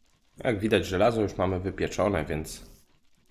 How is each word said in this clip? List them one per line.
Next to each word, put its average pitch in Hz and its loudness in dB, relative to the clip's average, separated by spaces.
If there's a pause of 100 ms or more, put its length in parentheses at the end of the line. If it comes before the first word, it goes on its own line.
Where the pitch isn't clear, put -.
(440)
Jak 110 0
widać, 101 2
żelazo 104 2
już 95 -2
mamy 92 0
wypieczone, 90 0
więc, 78 -8 (640)